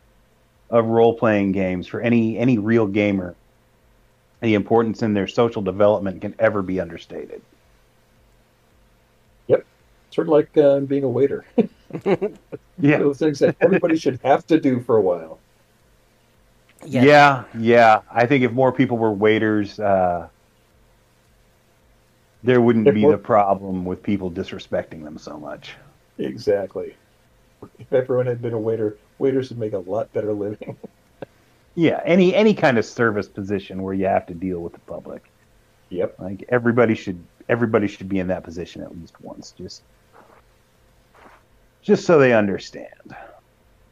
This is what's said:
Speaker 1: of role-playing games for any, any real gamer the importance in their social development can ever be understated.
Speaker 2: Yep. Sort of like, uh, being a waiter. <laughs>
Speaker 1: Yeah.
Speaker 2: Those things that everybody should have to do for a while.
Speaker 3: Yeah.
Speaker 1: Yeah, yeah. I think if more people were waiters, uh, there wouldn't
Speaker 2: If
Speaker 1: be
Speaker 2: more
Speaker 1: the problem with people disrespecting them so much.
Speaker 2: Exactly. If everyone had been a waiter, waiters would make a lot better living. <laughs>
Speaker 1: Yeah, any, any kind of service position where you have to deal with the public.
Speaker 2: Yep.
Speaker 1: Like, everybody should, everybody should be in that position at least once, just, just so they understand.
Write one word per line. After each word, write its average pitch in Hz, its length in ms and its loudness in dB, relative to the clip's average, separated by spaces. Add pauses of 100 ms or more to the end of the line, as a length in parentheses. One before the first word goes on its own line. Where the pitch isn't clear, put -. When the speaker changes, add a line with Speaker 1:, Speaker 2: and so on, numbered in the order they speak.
(680)
Speaker 1:
of 117 160 4
role-playing 113 680 2
games 92 360 -4
for - 140 -10
any, 113 360 0
any 120 200 2
real 110 300 2
gamer 98 500 -2 (1040)
the 113 120 0
importance 113 480 0
in 110 120 0
their 98 140 -2
social 117 340 -2
development 95 600 0
can 104 180 -10
ever 104 220 0
be 92 180 -4
understated. 82 640 -12 (2000)
Speaker 2:
Yep. - 180 0 (460)
Sort 165 160 -4
of 165 40 -4
like, 151 260 2
uh, 139 240 4
being 139 220 -2
a 131 60 -2
waiter. 127 420 -2
<laughs> - 40 -20 (1200)
Speaker 1:
Yeah. 143 200 4
Speaker 2:
Those 143 220 -2
things 156 200 -2
that 156 220 2
everybody 170 340 2
should 139 260 -4
have 143 260 2
to 156 120 4
do 127 220 0
for 120 160 2
a 107 40 4
while. 85 380 -4 (1500)
Speaker 3:
Yeah. 127 180 0
Speaker 1:
Yeah, 143 400 8 (140)
yeah. 113 440 6 (100)
I 117 140 2
think 131 180 2
if 117 80 2
more 127 220 2
people 123 240 0
were 110 160 0
waiters, 107 680 0
uh, 92 480 0 (2250)
there 123 180 4
wouldn't 113 260 4
Speaker 2:
If 101 80 6
Speaker 1:
be 104 60 0
Speaker 2:
more 143 120 6
Speaker 1:
the - 40 0
problem 98 680 0
with 92 180 -8
people 95 260 -4
disrespecting 90 760 -10
them 78 120 -16
so - 220 -18
much. 73 360 -18 (420)
Speaker 2:
Exactly. 92 800 -6 (840)
If - 140 -20
everyone 127 340 0
had 120 140 -4
been 117 120 -6
a 113 60 -4
waiter, 110 380 -4 (200)
waiters 135 320 -2
would 117 80 -14
make 107 160 -6
a 98 60 -6
lot 95 340 -8
better 107 200 -4
living. 107 480 -10
<laughs> - 60 -18 (880)
Speaker 1:
Yeah, - 300 0
any, 180 280 4
any 214 200 4
kind - 240 2
of 104 80 0
service 107 420 -2
position 95 560 -8
where 95 100 -6
you 95 120 -4
have 95 220 0
to 90 60 -14
deal 87 260 -8
with 85 140 -12
the - 60 -20
public. - 500 -18 (600)
Speaker 2:
Yep. - 300 -6
Speaker 1:
Like, 92 300 -12
everybody 120 460 2
should, 87 260 -10 (280)
everybody 117 380 0
should 95 200 -14
be 95 120 -4
in 90 80 -4
that 90 160 -6
position 85 380 -14
at 82 160 -16
least 82 240 -20
once, - 300 -20
just, - 320 -20 (2000)
just - 240 0
so 175 120 4
they 131 160 6
understand. - 800 -4 (760)